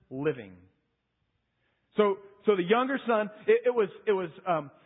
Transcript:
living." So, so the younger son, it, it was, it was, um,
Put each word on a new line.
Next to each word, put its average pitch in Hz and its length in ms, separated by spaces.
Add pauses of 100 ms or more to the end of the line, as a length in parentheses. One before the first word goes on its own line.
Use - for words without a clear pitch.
living." 131 440 (1400)
So, 202 220 (280)
so 208 100
the 180 80
younger 254 440
son, 214 220 (180)
it, 226 200
it 247 60
was, 220 160 (160)
it 214 60
was, 185 180 (180)
um, 156 240 (140)